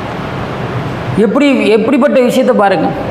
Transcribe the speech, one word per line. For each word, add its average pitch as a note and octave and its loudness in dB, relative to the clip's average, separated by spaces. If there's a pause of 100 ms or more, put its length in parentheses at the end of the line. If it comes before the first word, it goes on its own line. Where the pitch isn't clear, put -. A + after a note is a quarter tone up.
(1160)
எப்படி, A3 2
எப்படிப்பட்ட B3+ 2
விஷயத்தை A#3+ 2
பாருங்க. F#3+ 2 (240)